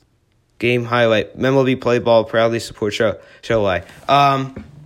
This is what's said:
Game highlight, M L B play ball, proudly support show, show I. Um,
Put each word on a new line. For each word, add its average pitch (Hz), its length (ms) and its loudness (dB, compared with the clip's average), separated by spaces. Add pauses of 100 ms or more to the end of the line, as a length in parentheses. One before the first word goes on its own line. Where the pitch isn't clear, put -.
(580)
Game 120 280 -2
highlight, 117 500 0
M 117 100 -4
L 135 180 4
B 131 120 0
play 120 240 0
ball, 113 240 2
proudly 113 360 0
support - 360 -6
show, 107 240 -2 (240)
show 110 240 -2
I. 87 160 -4 (260)
Um, 135 560 0 (200)